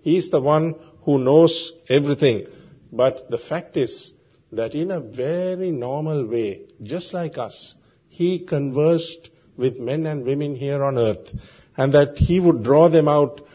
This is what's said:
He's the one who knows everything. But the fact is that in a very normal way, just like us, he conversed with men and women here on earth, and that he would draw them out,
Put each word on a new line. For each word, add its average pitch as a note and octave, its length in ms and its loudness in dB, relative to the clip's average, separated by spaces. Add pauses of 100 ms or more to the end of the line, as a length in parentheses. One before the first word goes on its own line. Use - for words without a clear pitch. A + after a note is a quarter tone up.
He's E3+ 280 0
the D3 100 2
one D#3 340 0 (300)
who C#3+ 140 2
knows D3+ 540 4 (160)
everything. C#3 580 2 (460)
But B2+ 380 0
the A#2 80 -4
fact - 380 -10
is - 360 -6 (400)
that A2+ 220 -6
in E3+ 160 -4
a F3 100 -6
very F3 680 -6
normal C#3+ 560 -4
way, G#2+ 360 -4 (200)
just D#3 300 -10
like E3+ 260 -8
us, - 380 -12 (320)
he F3 300 -2
conversed D3+ 920 -2 (260)
with B2 220 -2
men C#3+ 280 -4
and D3 180 -6
women C#3+ 320 -4
here C#3 260 -4
on C3+ 160 0
earth, A2 340 -2 (440)
and C3+ 160 0
that C#3+ 260 4
he F3+ 220 2
would D#3 220 4
draw D3 260 6
them D#3 180 4
out, D3 360 2 (120)